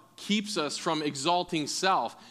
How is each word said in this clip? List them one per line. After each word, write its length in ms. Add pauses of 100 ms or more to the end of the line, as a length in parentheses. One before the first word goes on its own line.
(160)
keeps 420
us 200
from 260
exalting 640
self. 480 (160)